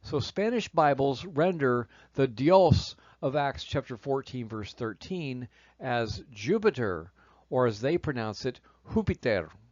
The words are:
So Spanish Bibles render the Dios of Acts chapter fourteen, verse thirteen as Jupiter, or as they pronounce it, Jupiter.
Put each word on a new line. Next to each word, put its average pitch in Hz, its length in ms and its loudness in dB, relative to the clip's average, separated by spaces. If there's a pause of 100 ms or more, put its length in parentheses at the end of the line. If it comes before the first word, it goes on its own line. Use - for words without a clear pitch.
So 123 180 -4
Spanish 214 480 -2
Bibles 139 560 2
render 147 640 0 (260)
the 139 120 2
Dios 147 720 4 (260)
of 139 140 -2
Acts 143 280 -2
chapter 131 320 -6
fourteen, 127 520 -6
verse 107 260 -8
thirteen 127 760 -8 (320)
as 120 520 -2
Jupiter, 110 800 0 (360)
or 127 180 2
as 107 140 0
they 139 160 0
pronounce 113 480 -4
it, 127 160 -6 (320)
Jupiter. 110 580 0 (220)